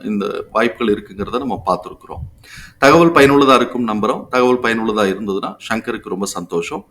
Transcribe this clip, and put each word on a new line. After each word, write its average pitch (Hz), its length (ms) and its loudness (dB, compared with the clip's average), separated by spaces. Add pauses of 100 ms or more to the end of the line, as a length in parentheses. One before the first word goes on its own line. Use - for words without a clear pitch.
இந்த 101 480 -4
வாய்ப்புகள் 113 420 0
இருக்குங்கிறத 101 440 -8
நம்ம 120 280 -8
பார்த்துருக்குறோம். - 580 -6 (540)
தகவல் 165 340 6
பயனுள்ளதா 139 420 6
இருக்கும் 120 340 0
நம்புறோம். 107 400 -4
தகவல் 123 320 2
பயனுள்ளதா 113 460 0
இருந்ததுன்னா 98 520 -4
சங்கருக்கு 113 500 -8
ரொம்ப 95 180 -6
சந்தோஷம். 87 640 -8